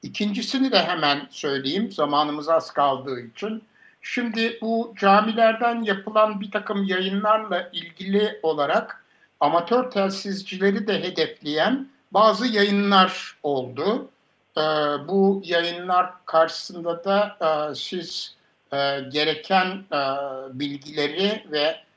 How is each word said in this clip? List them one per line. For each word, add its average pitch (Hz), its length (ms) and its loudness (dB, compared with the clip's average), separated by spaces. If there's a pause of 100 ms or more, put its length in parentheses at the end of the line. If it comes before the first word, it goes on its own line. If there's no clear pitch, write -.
İkincisini 226 680 -2
de 196 60 4
hemen 156 520 0
söyleyeyim 147 640 -2
zamanımız 147 560 0
az 160 240 2
kaldığı 135 480 0
için. 214 440 -10 (380)
Şimdi 226 580 -4
bu 226 380 -2
camilerden 220 840 4
yapılan 208 580 0
bir 202 100 -10
takım 202 340 -4
yayınlarla 196 880 0
ilgili 196 720 -2
olarak 160 600 0 (360)
amatör 170 500 2
telsizcileri 196 960 -2
de 180 160 0
hedefleyen 165 840 -2 (220)
bazı 208 360 4 (100)
yayınlar 202 840 4
oldu. 143 680 -2 (460)
Ee, 165 40 -2 (480)
bu 196 360 4
yayınlar 175 680 0 (140)
karşısında 170 800 0
da, 202 360 2
e, 151 340 0
siz, - 640 -10 (360)
e, 139 40 -4 (360)
gereken, 156 540 2 (260)
e, 143 100 0 (500)
bilgileri 147 1000 -4
ve 151 240 0 (200)